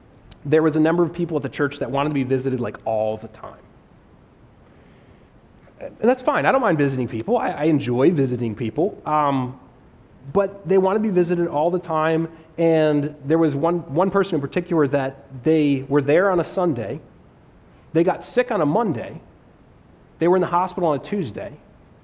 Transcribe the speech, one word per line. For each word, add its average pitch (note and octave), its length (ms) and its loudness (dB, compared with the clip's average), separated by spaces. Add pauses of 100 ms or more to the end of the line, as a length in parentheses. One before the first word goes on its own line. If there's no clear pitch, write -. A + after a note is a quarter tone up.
(460)
there D#3 160 4
was D#3 140 2
a D#3+ 40 4
number E3 220 4
of E3 100 0
people E3 240 -4
at B2+ 60 -4
the B2+ 60 -4
church C#3+ 320 -4
that B2 100 -6
wanted C#3 200 -2
to D3+ 40 -2
be C#3 80 0
visited, B2+ 380 -2
like, G#2 160 -6 (100)
all A2 320 -2
the G#2+ 100 -14
time. - 300 -18 (2250)
And - 200 -12
that's B3+ 220 0
fine. E3 240 0
I F#3+ 60 4
don't C4+ 100 2
mind F3+ 160 2
visiting C3+ 300 0
people. A2+ 280 -2
I, A#3 140 -2
I D3 140 -4
enjoy C3+ 480 2
visiting B2 420 -2
people. C#3+ 500 -4
Um, C#3 560 0 (720)
but G3 340 -2
they F#3+ 120 4
want F#3+ 180 2
to A3 40 0
be G#3+ 100 0
visited F3 380 0
all D#3 220 0
the F3+ 100 -2
time. D#3+ 480 0 (300)
And D3+ 560 2 (100)
there D#3 140 2
was D3+ 160 2
one, E3 260 0 (120)
one F3+ 180 2
person F#3+ 260 0
in C#3+ 40 -2
particular D#3+ 480 0
that C3+ 380 -4 (160)
they D3 460 2
were C#3+ 120 2
there E3 300 4
on F3+ 100 2
a - 40 0
Sunday. C3+ 560 -2 (920)
They E3 120 4
got F3 200 0
sick B3 260 -2
on G#3 100 0
a D3+ 60 2
Monday. D3 540 -2 (1000)
They E3 80 2
were F3+ 80 4
in F#3 60 2
the E3+ 60 -2
hospital F3 420 0
on C#3 100 0
a - 20 -14
Tuesday. A#2 500 -6 (520)